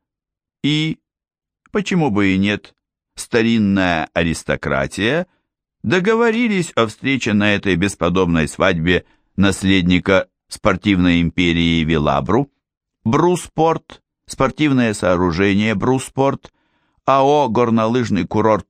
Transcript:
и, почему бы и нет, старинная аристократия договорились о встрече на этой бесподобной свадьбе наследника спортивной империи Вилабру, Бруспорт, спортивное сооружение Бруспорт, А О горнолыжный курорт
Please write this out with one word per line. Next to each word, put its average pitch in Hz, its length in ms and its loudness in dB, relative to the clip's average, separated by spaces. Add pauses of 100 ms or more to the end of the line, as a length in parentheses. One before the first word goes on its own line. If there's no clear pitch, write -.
(640)
и, 151 360 -4 (760)
почему 175 380 -2
бы 98 240 2
и 95 40 2
нет, 101 360 -2 (420)
старинная 98 960 0
аристократия 80 1120 -4 (560)
договорились 220 920 0
о 117 120 0
встрече 120 460 -4
на 104 220 2
этой 95 220 0
бесподобной 87 720 0
свадьбе 85 580 0 (320)
наследника 95 920 2 (200)
спортивной 90 760 0
империи 85 600 0
Вилабру, 76 680 0 (540)
Бруспорт, 160 1000 -2 (240)
спортивное 131 680 0
сооружение 95 800 0
Бруспорт, 131 800 -4 (540)
А 135 160 2
О 143 260 2
горнолыжный 113 800 0
курорт 107 440 0